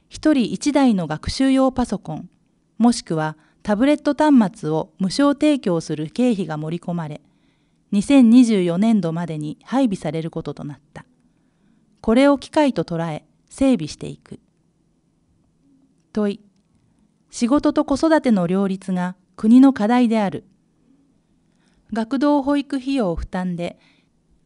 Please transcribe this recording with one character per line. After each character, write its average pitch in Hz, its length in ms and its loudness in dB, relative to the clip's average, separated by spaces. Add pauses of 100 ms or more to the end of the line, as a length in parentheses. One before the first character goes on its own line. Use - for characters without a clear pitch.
一 - 240 -2
人 262 220 0
一 - 180 -4
台 262 220 2
の 175 140 -2
学 151 240 -8
習 269 200 0
用 262 200 2
パ 247 140 -4
ソ 196 140 -8
コ 160 140 -12
ン、 160 160 -12 (480)
も 233 140 4
し 233 100 -4
く 170 140 -6
は 156 200 -4 (280)
タ 208 120 -2
ブ 247 120 0
レ 294 60 2
ッ 294 40 0
ト 294 160 -4
端 269 460 2
末 151 100 -8
を 156 300 -6
無 190 80 -2
償 285 260 0
提 294 260 0
供 170 220 -2
す 156 140 -8
る 156 160 -10
経 247 220 0
費 185 120 -4
が 156 120 -8
盛 156 200 -6
り - 60 -12
込 175 100 -6
ま 165 140 -6
れ、 147 140 -14 (720)
二 196 120 0
千 269 260 6
二 247 160 8
十 214 180 0
四 170 140 0
年 220 240 2
度 165 100 -2
ま 170 140 -6
で 160 120 -10
に 151 260 -10
配 262 220 -2
備 196 120 -2
さ 151 140 -6
れ 160 100 -6
る 160 80 -6
こ 160 140 -10
と 147 100 -10
と 151 100 -14
な 147 120 -12
っ - 40 -20 (140)
た。 - 100 -20 (960)
こ 220 120 0
れ 269 140 4
を 285 100 4
機 - 140 -14
会 294 220 2
と 165 100 -2
捉 165 280 -6
え、 151 140 -10 (240)
整 269 240 0
備 160 140 -4
し - 80 -14
て - 100 -14
い 147 120 -12
く。 - 220 -20 (1700)
問 208 200 -2
い。 - 60 -12 (920)
仕 - 160 -4
事 294 260 0
と 302 100 0
子 285 120 -2
育 311 260 2
て 254 100 0
の 180 140 2
両 190 220 -2
立 190 240 -8
が 180 240 -4 (200)
国 226 240 6
の 269 140 8
課 208 140 -2
題 247 200 2
で 226 120 0
あ 196 100 0
る。 - 160 -10 (1500)
学 220 280 -4
童 294 240 2
保 285 140 0
育 285 180 -6
費 269 200 -4
用 190 200 -2
負 - 100 -8
担 185 300 -6
で、 170 240 -10 (680)